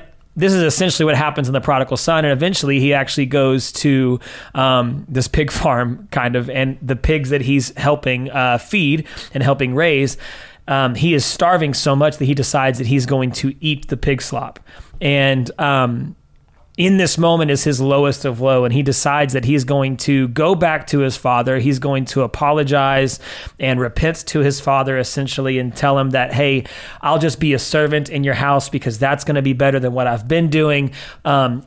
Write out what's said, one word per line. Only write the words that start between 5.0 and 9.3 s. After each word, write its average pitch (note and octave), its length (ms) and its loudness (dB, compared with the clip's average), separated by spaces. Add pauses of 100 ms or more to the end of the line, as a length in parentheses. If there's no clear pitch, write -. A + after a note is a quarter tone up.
this B2+ 200 -2
pig D3 240 0
farm, B2 600 -2
kind B2 240 -2
of, B2 140 -2
and C3+ 320 -2
the C3 140 -2
pigs D3 340 0
that C#3 120 2
he's C3+ 360 0
helping, C3+ 540 -2
uh, B2+ 260 2
feed D#3 500 -2 (260)